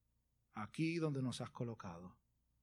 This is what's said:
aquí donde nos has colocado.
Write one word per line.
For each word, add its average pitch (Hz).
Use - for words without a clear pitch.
aquí 160
donde 147
nos 123
has 120
colocado. 92